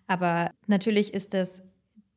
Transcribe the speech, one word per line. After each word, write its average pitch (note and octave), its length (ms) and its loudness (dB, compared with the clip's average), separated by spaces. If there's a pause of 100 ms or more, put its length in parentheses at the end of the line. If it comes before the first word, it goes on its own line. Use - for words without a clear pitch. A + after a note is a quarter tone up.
Aber F3 460 0 (160)
natürlich G#3 460 2
ist F#3+ 200 -4
es F#3 300 -4 (540)